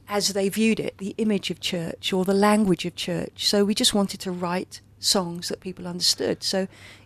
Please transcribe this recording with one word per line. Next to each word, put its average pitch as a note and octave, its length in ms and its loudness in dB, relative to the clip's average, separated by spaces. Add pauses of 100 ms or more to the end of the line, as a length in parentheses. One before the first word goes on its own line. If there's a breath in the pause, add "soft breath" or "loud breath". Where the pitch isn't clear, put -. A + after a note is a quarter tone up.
as G3+ 260 0
they G3 160 2
viewed A3 300 2
it, - 180 -6
the G3 200 -8
image G#3+ 320 0
of F3 120 -8
church - 500 -4
or F#3 140 2
the G3 80 2
language G3+ 520 4
of E3+ 100 -8
church. - 520 -4
So G#3 160 4
we G3+ 100 2
just A#3 200 2
wanted G3+ 280 0
to F#3+ 100 -6
write F3 500 -4 (180)
songs F3 480 -2
that - 140 -8
people F3+ 260 -10
understood. F3 560 -2
So, F#3+ 240 -2 (380 loud breath)